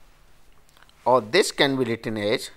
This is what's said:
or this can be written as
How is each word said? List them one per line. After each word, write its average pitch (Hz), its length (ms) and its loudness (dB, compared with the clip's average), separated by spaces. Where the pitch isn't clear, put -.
or 123 160 4
this 151 300 0
can 139 260 0
be 127 80 0
written 110 320 -6
as 104 400 -2